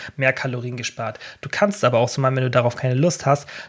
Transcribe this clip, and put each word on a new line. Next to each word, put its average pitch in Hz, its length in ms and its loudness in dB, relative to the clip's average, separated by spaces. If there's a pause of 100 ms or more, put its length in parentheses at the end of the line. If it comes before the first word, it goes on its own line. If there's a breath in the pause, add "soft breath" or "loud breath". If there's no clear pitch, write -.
(160 loud breath)
mehr 131 160 2
Kalorien 123 440 -6
gespart. 113 420 -8 (240 loud breath)
Du - 80 -10
kannst 202 340 0
aber 120 140 4
auch 120 100 4
so - 120 -4
mal, 131 140 2
wenn 131 100 0
du 127 60 0
darauf 120 260 2
keine 127 180 0
Lust 151 320 2
hast, 139 200 2 (220 loud breath)